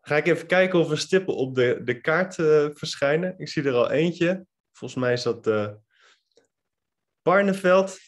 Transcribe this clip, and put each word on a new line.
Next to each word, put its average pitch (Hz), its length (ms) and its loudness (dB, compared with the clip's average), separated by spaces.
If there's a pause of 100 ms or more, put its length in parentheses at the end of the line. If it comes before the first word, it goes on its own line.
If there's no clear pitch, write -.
Ga - 160 -2
ik 151 100 0
even 165 200 0
kijken 185 320 2
of 151 120 2
er 151 80 -2
stippen - 360 -2
op 131 200 -4
de, 123 300 2
de 120 160 -4
kaart, 180 380 -2
eh, 151 340 4
verschijnen. 160 680 -4
Ik 143 100 -12
zie 156 140 -4
er 135 120 0
al 120 160 2
eentje. 170 560 -2 (260)
Volgens - 280 -10
mij 123 120 0
is 120 100 -2
dat, 113 240 -4
eh, 104 260 -2 (1500)
Barneveld. 190 840 2